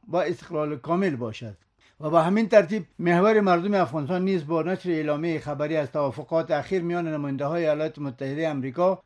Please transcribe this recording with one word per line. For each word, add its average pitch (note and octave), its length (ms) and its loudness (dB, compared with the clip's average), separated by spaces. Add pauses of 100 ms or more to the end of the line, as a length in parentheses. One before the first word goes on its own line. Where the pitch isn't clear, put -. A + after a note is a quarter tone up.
و D#3+ 100 -2
استقلال D3+ 580 -2
کامل E3 400 -2
باشد. A2+ 420 -10 (420)
و D#3 100 -6
به D#3+ 120 6
همین G3 280 2
ترتیب G3+ 360 4 (140)
محور F3 400 4
مردم F#3+ 340 2
افغانستان E3+ 520 0
نیز F3+ 220 0
با D#3+ 140 0
نشر F3+ 280 -4
اعلامیهٔ D#3 500 -2
خبری D3+ 380 -4
از C#3+ 140 -2
توافقات D3+ 600 -2
اخیر D#3 300 -2
میان E3+ 260 -2
نماینده‌های D3 560 -2
ایالات D#3 360 0
متحده C#3+ 500 -4
آمریکا D3+ 560 -2